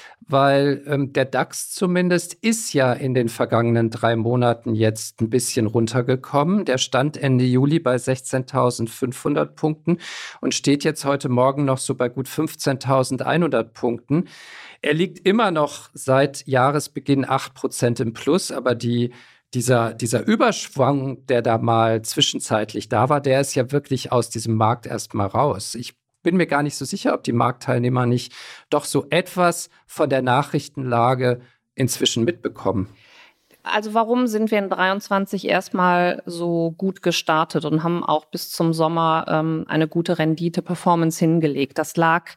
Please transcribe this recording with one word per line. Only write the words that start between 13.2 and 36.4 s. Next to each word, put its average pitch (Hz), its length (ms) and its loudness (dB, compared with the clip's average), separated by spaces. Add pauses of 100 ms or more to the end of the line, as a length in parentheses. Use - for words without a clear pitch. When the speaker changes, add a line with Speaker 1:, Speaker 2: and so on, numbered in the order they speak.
Speaker 1:
Punkten. 139 540 -2 (520)
Er 151 140 0
liegt 180 320 -2
immer 208 240 2
noch 151 420 -2
seit 135 540 0
Jahresbeginn 135 800 0
acht 135 240 -2
Prozent - 480 -2
im 113 140 -2
Plus, 165 360 0
aber 127 240 0
die, 120 380 -2 (400)
dieser, 117 420 2
dieser 113 320 -2
Überschwang, 143 1000 0
der 123 160 2
da 113 160 2
mal 113 440 2
zwischenzeitlich - 840 -4
da 123 200 2
war, 147 120 2
der 135 200 2
ist - 140 -2
ja 127 160 0
wirklich 139 400 -4
aus 120 200 0
diesem 113 260 -2
Markt 113 300 0
erstmal 98 420 -6
raus. 113 480 -2
Ich - 180 -12 (300)
bin 170 120 2
mir 170 100 2
gar 147 180 0
nicht 147 120 -6
so 139 80 -8
sicher, 202 300 -2
ob - 80 -6
die - 100 -4
Marktteilnehmer 123 760 0
nicht 123 260 -2 (360)
doch 147 160 0
so 143 260 -2
etwas 175 600 0 (160)
von 147 240 -2
der 131 120 2
Nachrichtenlage 127 1200 0 (360)
inzwischen - 480 0
mitbekommen. 98 640 -2 (760)
Speaker 2:
Also 214 320 -2
warum 233 320 2
sind 214 240 0
wir 214 80 2
in 196 120 -2
dreiundzwanzig 196 760 0
erstmal 180 800 2
so 170 460 -2